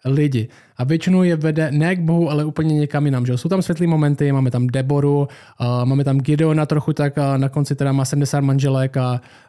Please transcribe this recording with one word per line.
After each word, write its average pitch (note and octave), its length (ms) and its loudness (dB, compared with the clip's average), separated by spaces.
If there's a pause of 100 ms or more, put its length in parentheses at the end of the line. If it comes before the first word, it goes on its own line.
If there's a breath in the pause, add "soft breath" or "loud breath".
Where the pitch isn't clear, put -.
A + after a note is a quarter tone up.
lidi. C3+ 440 0 (280 loud breath)
A B2+ 80 -4
většinou F3 380 2
je F3 140 2
vede D#3 340 0
ne D#3+ 260 0
k F3 40 -4
Bohu, E3 300 2
ale D3+ 140 0
úplně D#3 300 -2
někam D3 320 0
jinam, B2+ 200 0
že B2+ 60 0
jo. B2 60 0
Jsou E3 100 -4
tam F#3 140 0
světlý E3+ 240 -2
momenty, D3 460 2
máme C3+ 180 0
tam B2 160 0
Deboru, C#3+ 640 0 (300 loud breath)
a, B2 260 -2
máme C3+ 200 2
tam C#3 140 0
Gideona D3+ 480 0
trochu D3 260 -2
tak, C#3+ 260 -2
a C#3 180 0
na C3+ 120 0
konci C#3+ 260 -2
teda C#3 180 -2
má C#3 120 0
sedmdesát C#3+ 360 -2
manželek C3+ 560 0
a, B2 240 -2 (280 loud breath)